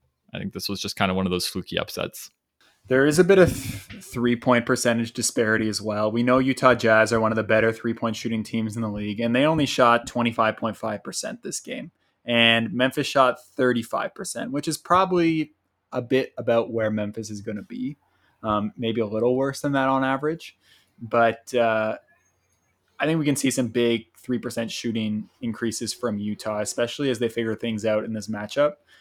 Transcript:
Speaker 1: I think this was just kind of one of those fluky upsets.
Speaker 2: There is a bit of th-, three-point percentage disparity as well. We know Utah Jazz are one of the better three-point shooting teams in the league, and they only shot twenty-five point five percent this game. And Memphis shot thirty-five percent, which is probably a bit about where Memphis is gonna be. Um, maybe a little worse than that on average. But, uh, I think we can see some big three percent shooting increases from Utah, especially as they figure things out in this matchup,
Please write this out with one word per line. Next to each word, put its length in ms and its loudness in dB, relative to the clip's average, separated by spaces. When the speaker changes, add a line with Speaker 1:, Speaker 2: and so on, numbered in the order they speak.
Speaker 1:
I 60 -8
think 160 -8
this 120 -8
was 140 -6
just 160 -8
kind 140 2
of 80 0
one 80 0
of 40 -2
those 160 -2
fluky 320 -6
upsets. 520 -8
Speaker 2:
There 200 4
is 140 2
a 40 8
bit 140 6
of 120 8
th-, 520 -10
three-point 640 2
percentage 460 0
disparity 560 0
as 120 -2
well. 300 -2
We 140 0
know 140 4
Utah 360 4
Jazz 380 4
are 80 4
one 100 2
of 60 0
the 80 0
better 280 4
three-point 440 -4
shooting 260 -4
teams 320 -4
in 80 -6
the 60 -4
league, 320 -6
and 160 0
they 80 4
only 220 2
shot 420 4
twenty-five 480 0
point 200 -4
five 280 -6
percent 380 -10
this 180 -8
game. 320 -12
And 480 4
Memphis 340 0
shot 300 4
thirty-five 600 0
percent, 360 -8
which 160 -4
is 100 -2
probably 760 2
a 100 -2
bit 340 2
about 360 0
where 180 0
Memphis 400 -4
is 120 -10
gonna 200 -8
be. 340 -8
Um, 340 -2
maybe 240 -2
a 60 0
little 300 0
worse 240 -2
than 120 -2
that 160 2
on 140 2
average. 540 -4
But, 520 2
uh, 440 2
I 80 -2
think 120 0
we 60 -2
can 120 2
see 140 0
some 180 0
big 380 0
three 200 -4
percent 320 -6
shooting 580 -4
increases 520 -4
from 260 -4
Utah, 420 -6
especially 500 -2
as 80 0
they 100 0
figure 260 -2
things 300 -6
out 200 2
in 100 -6
this 120 -8
matchup, 500 -2